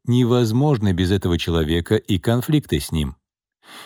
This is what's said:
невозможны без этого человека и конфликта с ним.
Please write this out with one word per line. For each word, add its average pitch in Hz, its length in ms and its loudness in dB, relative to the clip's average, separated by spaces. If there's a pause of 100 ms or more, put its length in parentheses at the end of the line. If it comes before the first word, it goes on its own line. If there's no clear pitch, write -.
невозможны 120 880 2
без 90 180 0
этого 90 260 0
человека 82 580 -2
и 107 220 -2
конфликта 123 640 -2
с - 120 -8
ним. 71 240 -4 (720)